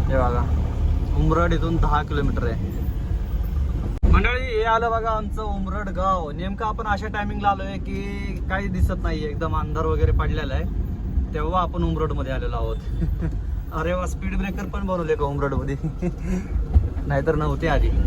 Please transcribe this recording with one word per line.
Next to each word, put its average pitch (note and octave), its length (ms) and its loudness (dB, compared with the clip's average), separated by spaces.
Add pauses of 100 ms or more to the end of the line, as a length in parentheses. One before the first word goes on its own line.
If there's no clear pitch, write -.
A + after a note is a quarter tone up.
हे C3 100 2
बघा, A#2+ 240 2 (760)
उमरड D#3+ 360 4
इथून E3 220 2
दहा D3+ 280 4
किलोमीटर C#3 440 0
आहे. - 340 -2 (1300)
मंडळी, A3+ 460 4
हे G#3+ 60 2
आलं A#3 280 4
बघा A3+ 180 0
आमचं G#3+ 320 -2
उमरड G3 480 -2
गाव. F3+ 420 0
नेमकं G3 340 -4
आपण A3 220 -2
अशा G#3 200 0
टायमिंगला G3+ 400 -2
आलोय G3 300 0
की G3 260 -4 (460)
काही G3 180 0
दिसत F#3 360 2
नाहीये, D#3 260 0
एकदम D#3 260 -2
अंधार D#3 300 0
वगैरे D#3 260 0
पडलेला D3+ 420 0
आहे, C#3 100 -2 (720)
तेव्हा D#3+ 280 0
आपण E3+ 220 -2
उमरडमध्ये D3+ 480 0
आलेलो B2 240 -2
आहोत. A2+ 200 -2 (260)
<laughs> - 720 -2
अरे D#3+ 200 0
वा, F#3 120 -2
स्पीड F#3 320 -4
ब्रेकर F#3+ 280 -2
पण F#3+ 220 -4
बनवले E3+ 280 0
का D3 100 0
उमरडमध्ये? C#3 500 -2 (260)
<laughs> F3+ 80 0 (1000)
नाहीतर C#3+ 280 2
नव्हते D3+ 320 0
आधी. C#3 220 4 (180)